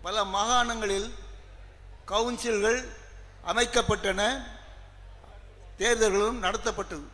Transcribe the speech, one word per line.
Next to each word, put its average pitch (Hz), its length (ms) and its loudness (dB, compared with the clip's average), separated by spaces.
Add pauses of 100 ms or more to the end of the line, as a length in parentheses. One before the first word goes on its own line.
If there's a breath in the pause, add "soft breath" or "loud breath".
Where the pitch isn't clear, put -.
பல 202 220 0 (120)
மாகாணங்களில் 220 720 2 (960)
கவுன்சில்கள் 226 760 2 (640)
அமைக்கப்பட்டன, 202 760 2 (1600)
தேர்தல்களும் 220 680 4
நடத்தப்பட்டது. 185 680 -2